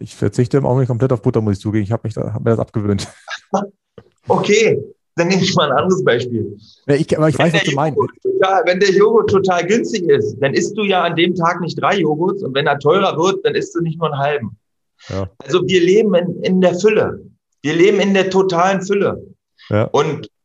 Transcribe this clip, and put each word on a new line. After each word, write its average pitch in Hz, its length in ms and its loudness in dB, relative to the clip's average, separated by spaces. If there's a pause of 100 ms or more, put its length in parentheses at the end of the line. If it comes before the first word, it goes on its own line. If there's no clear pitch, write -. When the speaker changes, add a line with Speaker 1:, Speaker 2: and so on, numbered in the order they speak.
Speaker 1:
Ich - 140 -14
verzichte 123 440 0
im 139 80 0
Augenblick 127 220 0
komplett 127 240 0
auf 117 100 -2
Butter, 120 180 0
muss 104 160 0
ich - 60 -12
zugeben. 107 220 -2
Ich 98 80 -4
hab 117 120 -4
mich 113 80 -8
da, - 220 -8
hab - 80 -8
mir 117 80 0
das 113 80 2
abgewöhnt. 104 500 -2 (440)
<laughs> 196 100 -2 (680)
Speaker 2:
Okay, 208 500 2 (360)
dann 170 140 0
nehme 190 140 2
ich - 120 0
mal 156 160 2
ein 127 80 0
anderes 170 260 0
Beispiel. 117 540 -2 (280)
Speaker 1:
Ja, 143 100 2
ich, 147 200 0
aber 156 120 2
ich 147 100 0
Speaker 2:
Wenn 156 80 2
Speaker 1:
weiß, 170 60 2
Speaker 2:
der 196 100 0
Speaker 1:
was - 60 -4
du 143 80 -2
meinst. 147 200 -2
Speaker 2:
Joghurt - 260 -2
total, 190 440 2
wenn 180 140 2
der 196 100 4
Joghurt 208 400 4
total 185 360 2
günstig 208 420 0
ist, 135 320 2
dann 135 120 0
isst - 240 -2
du 214 60 -2
ja 185 220 0
an 170 120 -4
dem 175 180 0
Tag 170 260 -2
nicht 156 200 -8
drei 180 200 0
Joghurts 170 420 -2
und 131 120 -8
wenn 143 120 -2
er 143 120 0
teurer 160 380 2
wird, 185 300 0
dann 143 80 0
isst - 200 -6
du 170 60 -4
nicht 165 180 -4
nur 156 140 -4
einen 139 80 -6
halben. 143 380 -4 (500)
Speaker 1:
Ja. 95 300 -6
Speaker 2:
Also 180 280 -2
wir 185 140 2
leben 190 340 2
in, 180 280 -2
in 185 180 0
der 180 140 2
Fülle. 185 500 0 (380)
Wir 147 120 -2
leben 196 260 4
in 196 140 2
der 190 160 2
totalen 185 520 2
Fülle. 190 440 -2 (440)
Speaker 1:
Ja. 104 140 2
Speaker 2:
Und, - 460 -2 (140)